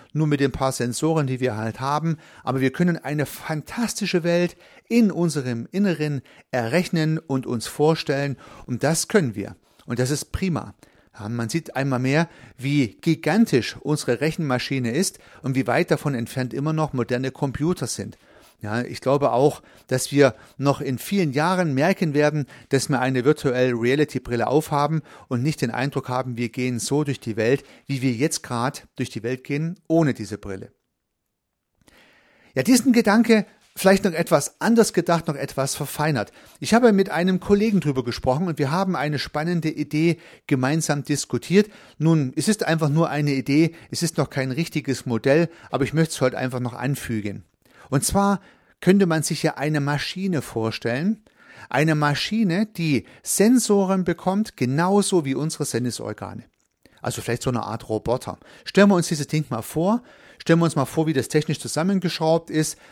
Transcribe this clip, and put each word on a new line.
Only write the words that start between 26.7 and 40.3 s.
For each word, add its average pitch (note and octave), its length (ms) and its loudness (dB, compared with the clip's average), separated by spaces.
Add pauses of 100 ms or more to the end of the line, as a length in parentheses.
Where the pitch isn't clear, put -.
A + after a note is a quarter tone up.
so C#3+ 240 -2
durch C#3 160 -6
die A2 160 -8
Welt, A2+ 280 0 (220)
wie C3+ 160 -4
wir C3 100 2
jetzt B2+ 300 -2
gerade B2+ 380 -4 (160)
durch B2+ 160 -6
die A2 100 -10
Welt B2+ 220 -6
gehen, D#3+ 440 -6
ohne D#3+ 280 2
diese G#2 240 -10
Brille. G2+ 320 -12 (1800)
Ja, B2+ 80 2
diesen B3 300 6
Gedanke A3 520 4 (300)
vielleicht F#3+ 300 4
noch F#3 80 0
etwas D#3+ 460 0
anders A3 320 4
gedacht, E3+ 360 0
noch D3+ 80 -2
etwas C3+ 400 -4
verfeinert. D3 560 -2 (280)
Ich - 140 -2
habe A#3 200 6
mit F#3+ 180 2
einem F#3 280 2
Kollegen G3+ 400 2
drüber C#3 240 0
gesprochen C3 440 -2
und D#3 100 -4
wir C#3 140 0
haben F#3 240 0
eine C#3+ 240 -2
spannende D#3 500 -2
Idee D3+ 480 0 (300)